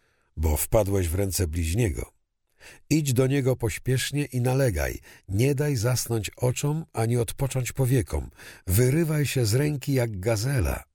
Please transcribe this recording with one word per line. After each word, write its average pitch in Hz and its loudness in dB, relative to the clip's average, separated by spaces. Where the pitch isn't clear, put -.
bo 78 2
wpadłeś 98 2
w 80 -4
ręce 95 0
bliźniego. 80 -2
Idź 143 2
do 131 4
niego 131 2
pośpiesznie 131 -2
i 123 -4
nalegaj. 120 0
Nie 127 2
daj 147 0
zasnąć 117 -2
oczom 143 -2
ani 113 0
odpocząć 123 -4
powiekom. 120 0
Wyrywaj 143 4
się 123 0
z 104 0
ręki 143 0
jak 117 0
gazela, 107 0